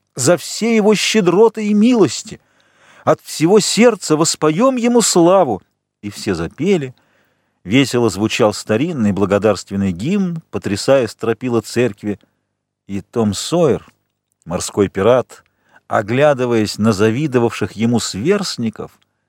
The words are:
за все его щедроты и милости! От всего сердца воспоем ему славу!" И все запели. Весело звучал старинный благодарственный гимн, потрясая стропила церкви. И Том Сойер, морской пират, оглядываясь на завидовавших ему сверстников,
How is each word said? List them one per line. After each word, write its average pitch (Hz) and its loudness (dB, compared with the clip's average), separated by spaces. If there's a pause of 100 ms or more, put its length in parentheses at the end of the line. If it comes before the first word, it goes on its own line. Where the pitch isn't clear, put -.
(160)
за 151 2
все 226 -2
его 214 4
щедроты 208 2
и 208 0
милости! 208 0 (640)
От 151 0
всего 185 2
сердца 208 2
воспоем 165 0
ему 240 2
славу!" 170 2 (380)
И 104 -12
все 98 -6
запели. 135 -4 (720)
Весело 120 2
звучал 104 0
старинный 117 -2
благодарственный 98 0
гимн, 170 -4 (100)
потрясая 117 0
стропила 117 -4
церкви. 107 -4 (680)
И 98 -8
Том 107 -2
Сойер, 151 0 (600)
морской 90 -2
пират, 113 0 (440)
оглядываясь 120 0
на 110 2
завидовавших 117 0
ему 117 0
сверстников, 120 -6 (320)